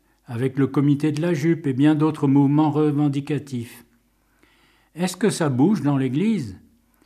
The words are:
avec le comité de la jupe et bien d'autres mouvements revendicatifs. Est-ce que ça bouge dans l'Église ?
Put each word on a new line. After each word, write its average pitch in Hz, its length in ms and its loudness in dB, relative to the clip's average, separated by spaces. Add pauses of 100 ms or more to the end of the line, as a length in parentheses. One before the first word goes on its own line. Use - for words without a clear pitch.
(260)
avec 131 320 -4
le 135 80 2
comité 143 460 0
de 151 100 -6
la 175 100 -2
jupe 160 360 0
et 135 40 0
bien 147 220 2
d'autres 151 320 0
mouvements 143 460 4
revendicatifs. 143 1120 -4 (1120)
Est-ce 180 200 -4
que 208 140 0
ça 156 180 0
bouge 143 340 2
dans 143 140 0
l'Église ? 135 640 -2 (480)